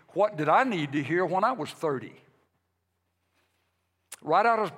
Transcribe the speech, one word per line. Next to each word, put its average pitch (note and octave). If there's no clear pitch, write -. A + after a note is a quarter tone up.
what G3+
did D3+
I G3
need D#3+
to D3
hear E3+
when F3+
I A#3+
was D#3
thirty?" B2+
Right F3+
out A3+
of F#3+